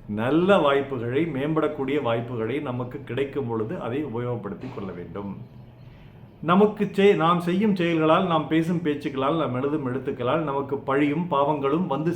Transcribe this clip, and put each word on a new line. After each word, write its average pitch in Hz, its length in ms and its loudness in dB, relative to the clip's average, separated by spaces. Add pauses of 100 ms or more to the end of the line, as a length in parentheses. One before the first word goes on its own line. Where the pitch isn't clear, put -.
நல்ல 151 520 2
வாய்ப்புகளை, 135 680 0
மேம்படக்கூடிய 147 760 -2
வாய்ப்புகளை 120 580 -2
நமக்கு 123 440 -8
கிடைக்கும் 135 440 -4
பொழுது 113 320 -4
அதை 131 240 -4
உபயோகப்படுத்தி 117 680 -6
கொள்ள 98 220 -8
வேண்டும். 87 400 -10 (1040)
நமக்கு 202 520 4
செய்-, 196 240 6
நாம் 170 240 4
செய்யும் 190 360 2
செயல்களால், 170 500 4
நாம் 156 220 0
பேசும் 165 360 2
பேச்சுக்களால், 147 540 -2
நாம் 131 160 -2
எழுதும் 139 320 -2
எழுத்துக்களால் 127 560 -2
நமக்கு 139 360 -2
பழியும் 147 520 0
பாவங்களும் 143 560 2
வந்து 151 300 0